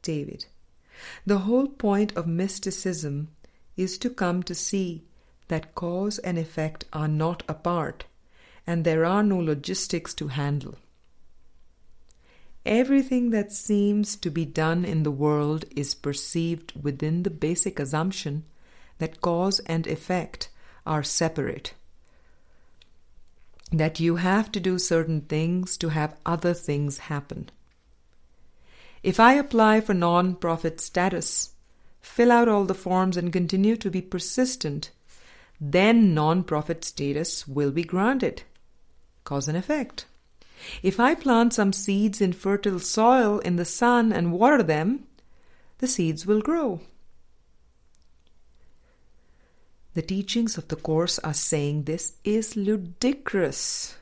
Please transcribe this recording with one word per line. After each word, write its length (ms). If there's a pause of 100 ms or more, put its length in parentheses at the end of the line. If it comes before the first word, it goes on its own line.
David, 420 (800)
the 140
whole 280
point 480
of 120
mysticism 1000 (460)
is 220
to 120
come 340
to 100
see 500 (460)
that 260
cause 440
and 200
effect 540
are 140
not 400
apart, 580 (600)
and 200
there 180
are 200
no 140
logistics 760
to 160
handle. 460 (1900)
Everything 680
that 200
seems 680
to 120
be 160
done 400
in 180
the 80
world 540 (100)
is 200
perceived 880
within 420
the 60
basic 500
assumption 680 (540)
that 220
cause 400
and 260
effect 640 (360)
are 180
separate, 680 (2000)
that 280
you 180
have 340
to 80
do 180
certain 440
things 560
to 120
have 360
other 280
things 440
happen. 520 (1500)
If 180
I 140
apply 480
for 120
non-profit 880
status, 680 (500)
fill 300
out 180
all 160
the 80
forms 420
and 160
continue 460
to 120
be 120
persistent, 880 (720)
then 520
non-profit 720
status 640
will 240
be 120
granted. 600 (800)
Cause 240
and 100
effect. 480 (800)
If 160
I 160
plant 380
some 180
seeds 480
in 140
fertile 460
soil 600
in 160
the 100
sun 460
and 220
water 280
them, 440 (720)
the 100
seeds 380
will 160
grow. 400 (3000)
The 80
teachings 560
of 100
the 80
Course 440
are 140
saying 500
this 300 (100)
is 320
ludicrous. 1500